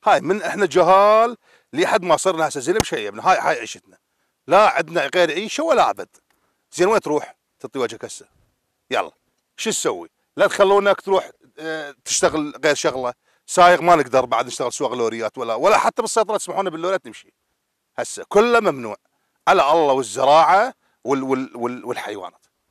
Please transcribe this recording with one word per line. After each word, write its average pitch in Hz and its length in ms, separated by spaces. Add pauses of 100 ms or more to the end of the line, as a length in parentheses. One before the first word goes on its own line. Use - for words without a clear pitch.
هاي 143 160
من 180 220
إحنا 185 240
جهال 202 680 (360)
لحد 180 300
ما 170 140
صرنا 160 320
هسه 135 120
زين 170 180
مشيبنا، 110 520
هاي، 170 80
هاي 139 220
عيشتنا. 95 380 (480)
لا 190 240
عندنا 156 440
غير 175 160
عيشة 214 340
ولا 269 180
عبد. 98 260 (640)
زين 180 160
وين 214 120
تروح؟ 147 360 (240)
تعطي 135 180
وجهك 117 260
هسه. - 220 (640)
يلا، 101 200 (460)
شو - 140
تسوي؟ - 400 (260)
لا 185 100
تخلونك 196 540
تروح، 190 300 (280)
آه، 156 360 (100)
تشتغل 147 500 (100)
غير 147 100
شغلة. 127 400 (320)
سايق 175 340
ما 170 160
نقدر 131 280
بعد 120 220
نشتغل 123 260
سواق 127 200
لوريات 113 460
ولا، 117 160
ولا 196 240
حتى - 240
بالسيطرة 220 340
تسمحون 180 340
باللوريات 170 360
نمشي. - 280 (600)
هسه 113 320
كله 233 320
ممنوع. 127 360 (520)
على 160 240
الله 156 200
والزراعة 147 840 (300)
وال-، 131 180
وال-، 131 340
وال-، 120 280
والحيوانات. 104 600 (240)